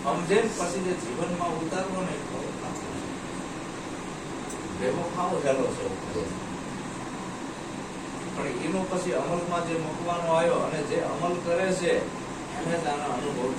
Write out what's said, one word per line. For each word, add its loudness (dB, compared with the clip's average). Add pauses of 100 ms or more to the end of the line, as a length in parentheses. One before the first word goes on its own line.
સમજે 4
ને 8
પછી 0
જે 2
જીવનમાં 0
ઉતારવો -2
ને, 0
એ -2
બહુ -4
કામ -4
છે. -6 (1900)
ભેગો 2
ખાવો 2
સહેલો 4
છે -2
ઉપદેશ. -2 (2000)
પણ 0
એનો 0
પછી 0
અમલમાં 2
જે 2
મૂકવાનો 0
આવ્યો 8
અને 2
જે 2
અમલ 2 (100)
કરે 4
છે, 4 (640)
એને 2
જ 2
આનો 2
અનુભવ 0